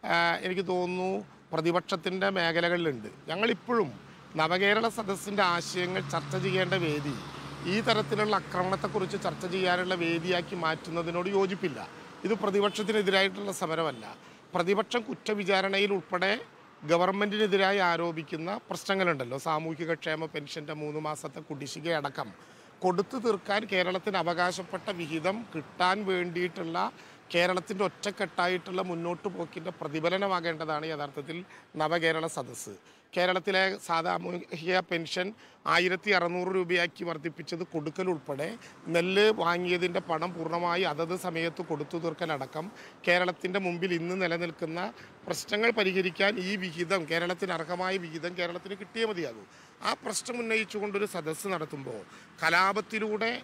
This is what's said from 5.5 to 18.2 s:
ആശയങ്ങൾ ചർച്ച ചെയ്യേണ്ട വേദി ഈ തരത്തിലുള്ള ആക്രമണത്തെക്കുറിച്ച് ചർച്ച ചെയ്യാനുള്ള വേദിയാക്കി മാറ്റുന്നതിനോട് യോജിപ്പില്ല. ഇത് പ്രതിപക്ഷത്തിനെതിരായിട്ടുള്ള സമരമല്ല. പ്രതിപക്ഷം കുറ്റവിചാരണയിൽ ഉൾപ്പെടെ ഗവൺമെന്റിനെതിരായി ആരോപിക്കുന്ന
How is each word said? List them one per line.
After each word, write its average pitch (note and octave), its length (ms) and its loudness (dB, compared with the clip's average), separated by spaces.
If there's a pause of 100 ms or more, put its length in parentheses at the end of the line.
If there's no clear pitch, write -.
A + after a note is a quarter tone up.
ആശയങ്ങൾ F3+ 460 -2 (120)
ചർച്ച D3+ 200 -2 (120)
ചെയ്യേണ്ട F#3 280 2 (140)
വേദി D3 260 -2 (580)
ഈ - 20 2 (120)
തരത്തിലുള്ള G#3+ 560 2
ആക്രമണത്തെക്കുറിച്ച് F#3 800 -2
ചർച്ച D#3+ 280 -4
ചെയ്യാനുള്ള F3+ 420 2 (100)
വേദിയാക്കി F3 580 0
മാറ്റുന്നതിനോട് E3 720 -2
യോജിപ്പില്ല. F#3 460 2 (460)
ഇത് G#3+ 160 4
പ്രതിപക്ഷത്തിനെതിരായിട്ടുള്ള G3 1160 2
സമരമല്ല. D#3 440 -2 (500)
പ്രതിപക്ഷം G3+ 540 2
കുറ്റവിചാരണയിൽ G3 880 2
ഉൾപ്പെടെ F3+ 360 0 (580)
ഗവൺമെന്റിനെതിരായി G3 880 4 (100)
ആരോപിക്കുന്ന E3 600 -2 (200)